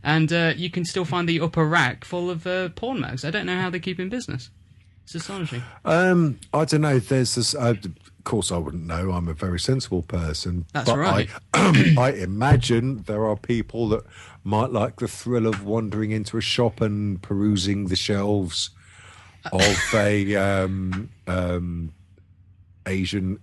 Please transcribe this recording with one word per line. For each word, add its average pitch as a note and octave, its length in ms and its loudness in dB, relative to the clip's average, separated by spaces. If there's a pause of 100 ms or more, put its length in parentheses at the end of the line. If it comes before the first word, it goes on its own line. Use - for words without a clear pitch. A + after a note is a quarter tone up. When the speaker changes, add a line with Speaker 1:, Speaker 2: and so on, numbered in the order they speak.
Speaker 1:
and, D#3 300 2
uh, E3 220 2
you E3+ 160 -6
can F3 140 -2
still F3+ 200 -2
find F3 240 0
the E3 100 2
upper D#3+ 280 2
rack D3+ 360 2
full F3 280 -4
of, E3+ 160 -6
uh, F#3 220 -2
porn A#3+ 320 -6
mags. B2 220 -6
I C#3+ 60 -4
don't F#3+ 160 -4
know F3+ 160 -2
how F#3 80 0
they F3+ 100 -6
keep F3+ 200 -6
in F#3 100 -4
business. A3+ 400 -6 (540)
It's - 100 -20
astonishing. E3 480 -8 (240)
Speaker 2:
Um, E3+ 540 4 (140)
I D3+ 120 2
don't D3+ 160 2
know. C#3+ 180 4
There's B2+ 340 0
this. A#2 220 -2
Uh, A#2+ 180 2 (100)
of - 420 -14
course, G#2 260 0
I F2 80 -2
wouldn't D#2+ 260 -6
know. E2+ 240 -2
I'm F2+ 180 -2
a E2 60 -4
very F2 260 -4
sensible F#2 440 -2
person. E2+ 680 -4
Speaker 1:
That's C#3 160 -2
Speaker 2:
but A#2+ 120 2
Speaker 1:
right. E3 280 2 (280)
Speaker 2:
I, E3 400 8
<clears throat> - 20 6
I B2+ 140 4
imagine A#2 960 2
there G#2+ 180 -2
are G#2+ 100 0
people A2+ 540 -2
that A2 140 0 (400)
might G#2+ 280 2
like A#2+ 260 0
the A#2+ 100 -4
thrill A#2 400 0
of G2+ 180 -2
wandering G#2+ 460 -2
into G#2+ 260 -4
a A2 40 -2
shop A#2 380 0
and G#2 440 -2
perusing G2+ 640 0
the F#2 80 0
shelves G2+ 760 -2 (840)
of F#2+ 380 2
Speaker 1:
<laughs> - 60 -2
Speaker 2:
a, G#2 400 2
um, F#2+ 720 0 (160)
um, F2 680 -4 (960)
Asian F#2+ 580 -2